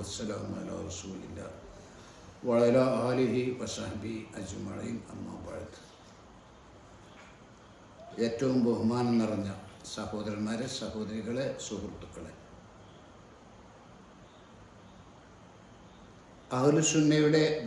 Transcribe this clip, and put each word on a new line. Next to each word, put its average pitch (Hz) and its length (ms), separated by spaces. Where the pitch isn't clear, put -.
വസ്സലാമു 101 600
അലാ 90 160
റസൂലില്ലാ, 92 580
വഅലാ 120 360
ആലിഹി 127 360
വസഹ്ബിഹി 107 600
അജ്മഈൻ, 98 560
അമ്മാ 92 200
ബഅദ്. 87 340
ഏറ്റവും 127 320
ബഹുമാനം 117 540
നിറഞ്ഞ 101 260
സഹോദരന്മാരെ, 107 720
സഹോദരികളെ, 110 680
സുഹൃത്തുക്കളെ, - 680
അഹ്ലുസുന്നയുടെ 151 840